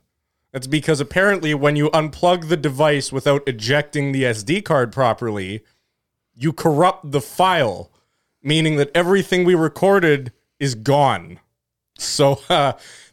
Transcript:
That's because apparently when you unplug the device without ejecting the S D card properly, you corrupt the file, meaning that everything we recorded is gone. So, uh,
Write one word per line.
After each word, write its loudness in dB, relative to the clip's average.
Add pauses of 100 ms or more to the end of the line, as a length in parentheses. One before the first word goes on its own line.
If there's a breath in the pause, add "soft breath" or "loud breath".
(540)
That's -10
because 0
apparently 0
when 0
you 0
unplug 0
the 2
device 0
without 0
ejecting -2
the 0
S -2
D -2
card 0
properly, -4 (720)
you -2
corrupt 0
the 0
file, -2 (540)
meaning 0
that 0
everything 2
we 4
recorded 2 (280)
is -4
gone. 0 (580)
So, 0
uh, 2 (400 loud breath)